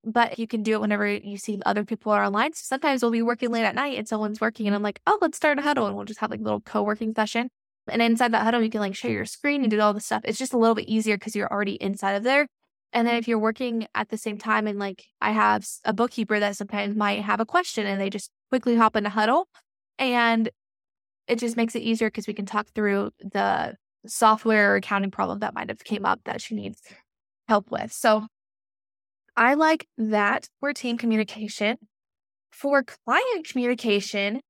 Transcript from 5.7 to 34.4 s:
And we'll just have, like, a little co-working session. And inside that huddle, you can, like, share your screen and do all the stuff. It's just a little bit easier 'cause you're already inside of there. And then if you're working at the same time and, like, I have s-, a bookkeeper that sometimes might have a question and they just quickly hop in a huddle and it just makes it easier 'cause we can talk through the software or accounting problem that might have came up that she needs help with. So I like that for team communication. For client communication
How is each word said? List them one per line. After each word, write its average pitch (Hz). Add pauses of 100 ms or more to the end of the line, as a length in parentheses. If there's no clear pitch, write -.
And 202
we'll 202
just 214
have, 220
like, 220
a 220
little 208
co-working 214
session. 233 (400)
And 226
inside 233
that 220
huddle, 226
you 220
can, 220
like, 196
share 240
your 202
screen 285
and 226
do 214
all 214
the 208
stuff. 220
It's -
just 262
a 247
little 226
bit 214
easier 214
'cause 220
you're 202
already 202
inside 196
of 202
there. 277 (460)
And 233
then 233
if 233
you're 226
working 226
at 214
the 220
same 208
time 214
and, 202
like, 196 (120)
I 214
have 214
s-, -
a -
bookkeeper 214
that 202
sometimes 202
might 208
have 208
a 226
question 285
and 196
they 196
just 202 (180)
quickly 240
hop 220
in 208
a 208
huddle 220 (500)
and 233 (800)
it 233
just 233
makes 226
it 233
easier 226
'cause 214
we 208
can 202
talk 214
through 202
the 196 (300)
software 220
or -
accounting 196
problem 196
that 208
might -
have 220
came 202
up 190
that -
she 220
needs 202 (680)
help 208
with. -
So 220 (1080)
I 254
like 311
that 214 (140)
for 285
team 240
communication. 220 (720)
For 277
client 330
communication 220 (100)